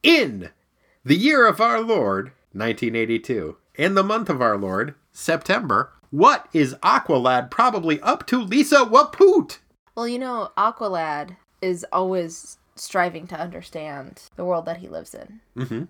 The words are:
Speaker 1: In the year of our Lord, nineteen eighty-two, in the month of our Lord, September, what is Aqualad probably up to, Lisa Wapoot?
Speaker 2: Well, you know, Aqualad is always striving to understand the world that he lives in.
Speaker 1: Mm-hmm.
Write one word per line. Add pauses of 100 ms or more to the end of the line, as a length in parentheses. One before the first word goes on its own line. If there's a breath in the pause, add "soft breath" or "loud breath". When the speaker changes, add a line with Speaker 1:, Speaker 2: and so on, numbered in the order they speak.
Speaker 1:
In (560)
the
year
of
our
Lord, (220)
nineteen
eighty-two, (180)
in
the
month
of
our
Lord, (160)
September, (180)
what
is
Aqualad
probably
up
to,
Lisa
Wapoot? (360)
Speaker 2:
Well,
you
know,
Aqualad (260)
is
always (180)
striving
to
understand (120)
the
world
that
he
lives
in. (140)
Speaker 1:
Mm-hmm.